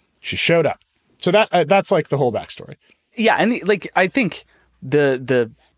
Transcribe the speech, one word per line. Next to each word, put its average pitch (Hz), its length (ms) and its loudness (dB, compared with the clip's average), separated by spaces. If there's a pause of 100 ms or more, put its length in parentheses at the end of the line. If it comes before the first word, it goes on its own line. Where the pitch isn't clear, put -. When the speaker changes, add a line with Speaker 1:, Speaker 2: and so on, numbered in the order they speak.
(200)
Speaker 1:
She - 160 -8
showed 165 300 2
up. - 140 -6 (380)
So - 120 -2
that, 208 220 4
uh, 175 100 2
that's, 190 300 0
like, 165 160 2
the 151 80 -2
whole 131 160 0
backstory. - 420 -10 (400)
Speaker 2:
Yeah, 220 240 2
and 208 140 2
the, - 80 -4
like, 190 340 -2
I 185 140 2
think - 360 -4 (380)
the, 135 420 0
the 120 280 0 (260)